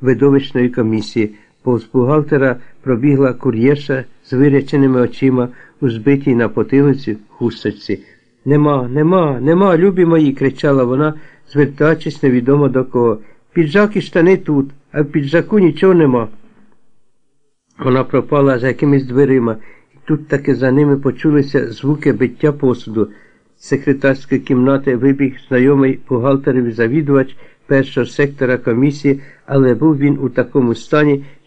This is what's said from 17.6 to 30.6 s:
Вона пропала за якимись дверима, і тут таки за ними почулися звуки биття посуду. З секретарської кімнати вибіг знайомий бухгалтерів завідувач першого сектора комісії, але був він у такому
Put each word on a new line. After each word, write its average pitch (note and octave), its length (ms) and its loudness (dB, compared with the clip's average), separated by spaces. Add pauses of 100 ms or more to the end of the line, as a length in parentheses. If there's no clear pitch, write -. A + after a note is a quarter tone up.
Вона C3 260 0
пропала C#3 540 0
за B2 100 -2
якимись C#3 380 0
дверима, B2+ 500 2 (380)
і - 100 -20
тут D3 240 -4
таки C#3+ 260 -2
за B2+ 180 0
ними C#3+ 240 2
почулися C#3 760 -2
звуки C#3+ 400 -2
биття B2 400 -2
посуду. A2+ 560 -4 (540)
З - 40 -20
секретарської C#3 720 -2
кімнати C3+ 560 0
вибіг C3+ 400 0 (120)
знайомий C3+ 500 2 (100)
бухгалтерів B2+ 640 0
завідувач C3+ 640 0 (300)
першого C3+ 400 0
сектора C#3 500 -2
комісії, C#3 640 -2 (260)
але C3 280 2
був D3 240 2
він C#3 220 0
у C#3 80 -2
такому B2+ 460 -2